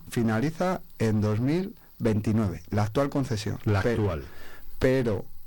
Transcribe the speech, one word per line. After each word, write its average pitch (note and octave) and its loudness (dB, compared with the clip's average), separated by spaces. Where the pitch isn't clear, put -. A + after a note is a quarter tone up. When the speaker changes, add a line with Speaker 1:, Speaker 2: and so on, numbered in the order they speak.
Speaker 1:
finaliza B2 0
en A2 2
dos G#2+ 2
mil E3+ 0
veintinueve, G#2+ 2
la G#2 2
actual C#3 0
concesión. A2+ -2
Speaker 2:
La G2+ 2
Speaker 1:
Pe- A#2+ 2
Speaker 2:
actual. F#2 0
Speaker 1:
pero B2+ 2